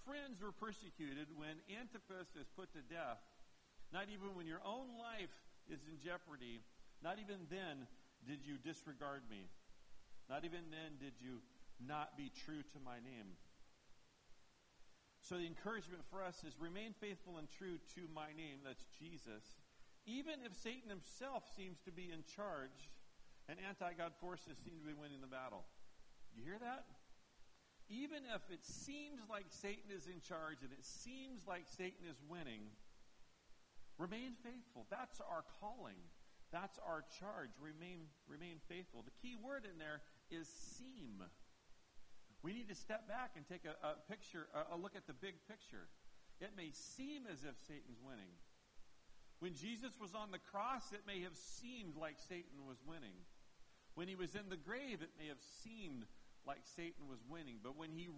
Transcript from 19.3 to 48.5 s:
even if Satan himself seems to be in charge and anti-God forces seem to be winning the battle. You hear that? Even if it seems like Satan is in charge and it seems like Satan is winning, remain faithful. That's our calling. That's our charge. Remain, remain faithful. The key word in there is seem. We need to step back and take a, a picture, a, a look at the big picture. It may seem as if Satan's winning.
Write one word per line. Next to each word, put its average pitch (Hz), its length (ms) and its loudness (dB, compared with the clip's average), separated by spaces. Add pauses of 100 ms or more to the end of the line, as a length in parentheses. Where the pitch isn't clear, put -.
even 285 400 4
if 190 80 0
Satan 240 320 2
himself 220 560 2 (160)
seems 185 240 0
to 190 80 -4
be 175 240 0
in 156 80 0 (160)
charge 147 560 2 (560)
and 170 80 0
anti-God 175 640 4
forces 175 400 2
seem 170 160 -2
to 151 80 -2
be 151 80 4
winning 147 240 -2
the 131 80 -2
battle. 127 400 2 (640)
You 123 160 0
hear 208 160 2
that? 247 240 2 (1040)
Even 285 400 4
if 208 120 6 (120)
it 156 80 -4
seems 294 640 0
like 202 240 2
Satan 202 400 2
is 175 160 0
in 175 160 -2
charge 160 400 2
and 131 80 2
it 131 160 -4
seems 262 560 -2
like 180 320 2
Satan 185 320 2
is 139 240 -4
winning, 117 400 2 (1300)
remain 226 480 2
faithful. 240 480 -6
That's 254 240 0
our 180 240 4 (160)
calling. 196 400 0 (560)
That's 185 320 2
our 156 160 6 (160)
charge. 190 400 2
Remain, 160 480 -4 (240)
remain 160 400 -4
faithful. 185 320 -2
The 240 160 -6
key 247 160 0
word 233 320 0
in 175 120 -4
there 151 240 0 (280)
is 165 160 2 (320)
seem. 151 480 -2 (1160)
We 175 100 6
need 226 160 2
to 220 100 0
step 214 300 4
back 240 260 4
and 147 140 -4
take 175 180 -2
a, 151 160 2
a 151 120 8 (120)
picture, 175 480 0
a, 156 200 6
a 170 40 4
look 185 160 2
at 190 120 -2
the - 80 -2
big 185 200 0 (140)
picture. 131 420 -4 (480)
It 208 160 0
may 170 160 0
seem 269 560 0
as 156 160 0
if 143 240 2
Satan's 127 360 -4
winning. 110 280 -4 (1120)